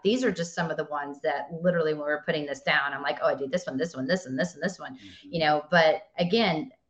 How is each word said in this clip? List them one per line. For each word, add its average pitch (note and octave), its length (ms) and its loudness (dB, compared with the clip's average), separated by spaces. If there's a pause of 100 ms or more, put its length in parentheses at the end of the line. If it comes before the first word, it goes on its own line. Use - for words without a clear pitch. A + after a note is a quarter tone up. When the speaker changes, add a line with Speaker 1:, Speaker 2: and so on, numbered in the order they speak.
Speaker 1:
these B3 180 2
are A#3 80 2
just E3+ 240 -4
some E3 160 -2
of D3+ 60 -6
the D#3 80 -2
ones C#3+ 400 -6
that C#3+ 240 -2 (120)
literally E3+ 320 2
when D3 120 -6
we D3 80 -4
were D3 120 -2
putting D3+ 220 -2
this C#3 140 -6
down, C#3+ 320 0
I'm C#3 100 -6
like, D3 180 -2
"Oh, E3 60 2
I C#3+ 80 2
do C3+ 140 -4
this F3+ 180 -4
one, C#3 100 -6
this D#3+ 200 -4
one, C3 100 -4
this, F#3 200 0
and C3 120 -4
this, F3 160 -2
and C#3+ 80 -16
this F3 160 -4
one," C#3+ 160 -12
Speaker 2:
Mm-hmm. - 380 -20
Speaker 1:
you E3 80 -2
know, D3+ 320 4
but D#3+ 300 6 (180)
again, F3 500 2 (200)